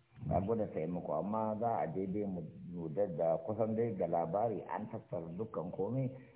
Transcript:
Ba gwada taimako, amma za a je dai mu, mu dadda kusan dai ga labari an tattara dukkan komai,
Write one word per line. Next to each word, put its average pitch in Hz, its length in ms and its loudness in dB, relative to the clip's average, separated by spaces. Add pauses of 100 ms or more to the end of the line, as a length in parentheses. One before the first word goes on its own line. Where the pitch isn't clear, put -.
(280)
Ba 92 140 4
gwada 107 260 2
taimako, 82 460 -2
amma 107 460 0
za 117 80 2 (100)
a - 100 0
je 95 200 -2
dai 104 180 0
mu, 90 160 -4 (320)
mu 85 160 -4
dadda 85 560 4
kusan 110 300 2
dai 113 200 2
ga 90 120 2
labari 85 600 2
an 92 220 -4
tattara 90 380 -6 (100)
dukkan 92 340 -4
komai, 123 400 0 (240)